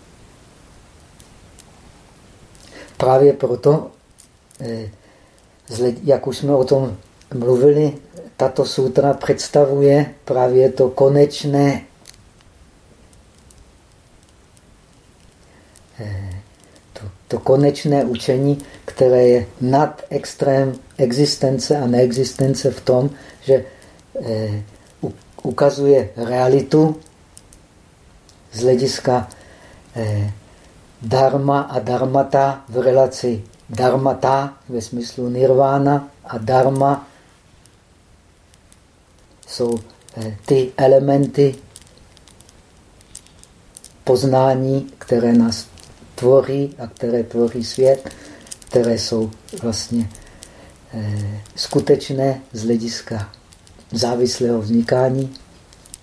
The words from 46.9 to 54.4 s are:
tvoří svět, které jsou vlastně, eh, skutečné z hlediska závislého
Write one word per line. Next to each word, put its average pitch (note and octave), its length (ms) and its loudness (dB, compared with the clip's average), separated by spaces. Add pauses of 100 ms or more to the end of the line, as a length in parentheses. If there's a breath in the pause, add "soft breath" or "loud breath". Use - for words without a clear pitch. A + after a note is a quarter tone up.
tvoří A#2 400 -2
svět, C3 460 0 (600 loud breath)
které A#2 280 2
jsou A2 340 -4 (300)
vlastně, A#2 480 -4 (840 loud breath)
eh, G#2 480 -8 (140)
skutečné C3+ 840 -2 (100)
z A2 120 -10
hlediska A2+ 680 -6 (600)
závislého A#2+ 720 -2